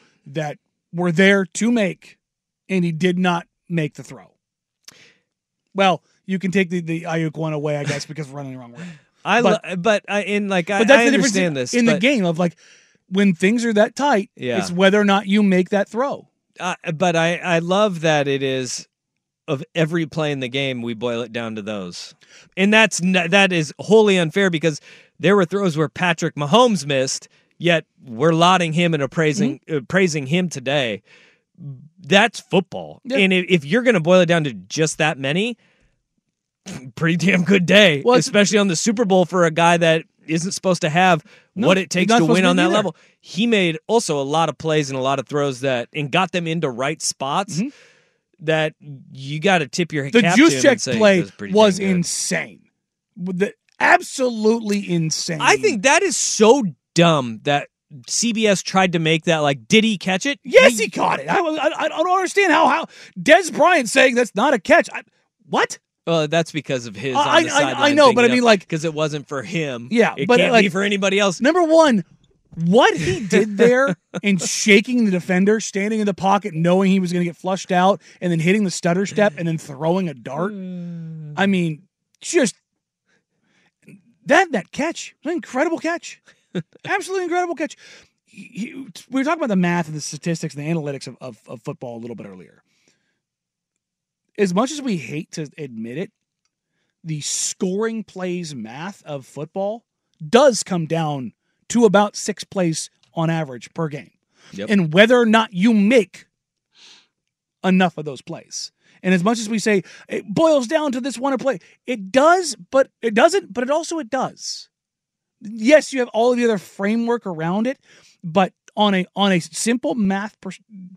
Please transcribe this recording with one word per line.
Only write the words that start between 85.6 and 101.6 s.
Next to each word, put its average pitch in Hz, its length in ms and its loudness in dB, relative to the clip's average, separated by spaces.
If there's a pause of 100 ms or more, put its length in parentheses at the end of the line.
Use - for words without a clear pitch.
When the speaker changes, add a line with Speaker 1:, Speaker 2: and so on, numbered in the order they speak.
Speaker 1:
catch, - 440 -8 (320)
Speaker 2:
<laughs> - 320 -10
Speaker 1:
absolutely 370 400 -4
incredible 349 300 -4
catch. 285 220 -8 (480)
He, - 180 -20 (100)
he, 220 200 -10 (360)
we 269 120 -2
were - 20 -2
talking 320 160 -4
about 302 100 -4
the 196 60 -2
math 175 320 0
and 156 80 -12
the 147 60 -12
statistics 160 520 -8
and 143 120 -12
the 156 40 -6
analytics 147 380 -8
of, 123 140 -16
of, 127 260 -16
of 127 140 -16
football 123 360 -12
a - 20 -14
little 117 160 -14
bit 107 100 -16
earlier. 92 360 -20 (1800)
As 196 160 0
much 247 180 0
as 294 100 -12
we 226 160 -4
hate 143 360 -12
to 151 240 -10
admit 120 400 -12
it, - 140 -10 (920)
the 156 180 -8
scoring 214 800 -6
plays 180 520 -8
math 131 500 -14
of 143 200 -12
football 196 580 -10 (440)
does 233 360 4
come 170 240 -4
down 147 460 -6 (360)